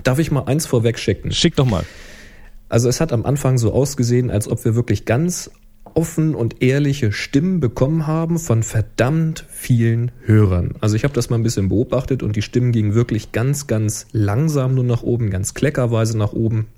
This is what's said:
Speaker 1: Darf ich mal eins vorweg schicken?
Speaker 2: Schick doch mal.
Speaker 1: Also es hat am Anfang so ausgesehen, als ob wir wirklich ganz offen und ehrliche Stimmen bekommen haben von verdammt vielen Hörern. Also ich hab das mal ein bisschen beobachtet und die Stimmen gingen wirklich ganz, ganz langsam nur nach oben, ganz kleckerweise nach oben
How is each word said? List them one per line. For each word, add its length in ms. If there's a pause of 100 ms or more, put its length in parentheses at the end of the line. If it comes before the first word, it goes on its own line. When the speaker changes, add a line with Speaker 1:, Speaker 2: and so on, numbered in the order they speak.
Speaker 1:
Darf 140
ich 120
mal 140
eins 220
vorweg 320
schicken? 340
Speaker 2:
Schick 240
doch 100
mal. 180 (840)
Speaker 1:
Also 200
es 120
hat 120
am 140
Anfang 320
so 140
ausgesehen, 580
als 180
ob 160
wir 100
wirklich 300
ganz 460 (440)
offen 400
und 280
ehrliche 500
Stimmen 480
bekommen 460
haben 320
von 240
verdammt 880
vielen 640 (120)
Hörern. 560
Also 160
ich 80
hab 100
das 160
mal 60
ein 60
bisschen 260
beobachtet 540
und 140
die 60
Stimmen 300
gingen 220
wirklich 380
ganz, 340
ganz 460
langsam 640
nur 100
nach 180
oben, 280
ganz 240
kleckerweise 640
nach 140
oben 340 (120)